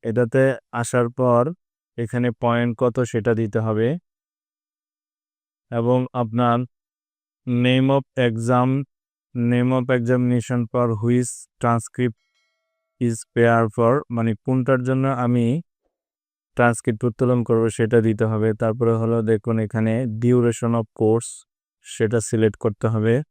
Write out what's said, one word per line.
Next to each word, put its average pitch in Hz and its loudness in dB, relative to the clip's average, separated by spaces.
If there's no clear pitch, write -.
এটাতে 120 0
আসার 120 0
পর 123 4
এখানে 123 -4
পয়েন্ট 120 0
কত 123 0
সেটা 117 0
দিতে 110 -2
হবে 110 0
এবং 120 2
আপনার 120 0
name 131 2
of 139 0
exam, 120 0
name 123 0
of 127 -2
examination 123 0
for 120 0
which 123 0
transcript 120 -2
is 113 0
pair 117 4
for, 117 2
মানে 117 0
কোনটার 131 0
জন্য 131 0
আমি 120 2
ট্রান্সক্রিপ্ট 120 0
উত্তোলন 123 0
করব 113 2
সেটা 113 2
দিতে 110 2
হবে। 110 0
তারপরে 117 0
হলো 117 0
দেখুন 113 0
এখানে 110 -2
duration 120 2
of 110 -8
course 113 0
সেটা 113 0
সিলেক্ট 110 2
করতে 110 -2
হবে। 113 2